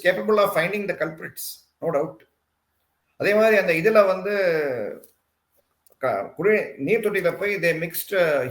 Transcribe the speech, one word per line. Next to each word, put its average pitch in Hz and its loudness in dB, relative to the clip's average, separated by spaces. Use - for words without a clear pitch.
capable 208 2
of 196 4
finding 196 -2
the 165 -4
culprits, 160 -10
no 156 -4
doubt. 147 -4
அதே 196 0
மாதிரி 214 4
அந்த 180 2
இதுல 208 4
வந்து, 190 -2
க-, 107 -2
குடி-, 202 0
நீர் 180 -2
தொட்டியில 180 0
போய் 202 -4
they 170 0
mixed, 165 -8
uh, 156 2